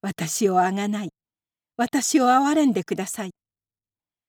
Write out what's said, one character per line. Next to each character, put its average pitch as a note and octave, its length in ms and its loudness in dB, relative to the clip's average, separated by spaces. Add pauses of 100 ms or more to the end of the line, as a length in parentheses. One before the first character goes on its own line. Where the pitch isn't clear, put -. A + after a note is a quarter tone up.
私 G3 480 -4
を F#3 120 2
あ F3+ 120 2
が G3+ 160 -4
な G#3 160 -4
い、 D#3+ 60 -10 (640)
私 A#3+ 440 0
を B3 60 4
憐 C#4 280 4
れ D#4 120 4
ん B3 60 4
で F#3 120 0
く - 100 -4
だ F#3+ 120 -6
さ - 180 -10
い。 F#3 60 -10 (1000)